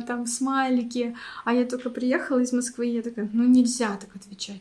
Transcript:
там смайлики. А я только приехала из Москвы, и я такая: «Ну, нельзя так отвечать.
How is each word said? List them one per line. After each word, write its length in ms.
там 200
смайлики. 880
А 80
я 140
только 240
приехала 500
из 120
Москвы, 360
и 60
я 80
такая: 320
«Ну, 100
нельзя 560
так 160
отвечать. 440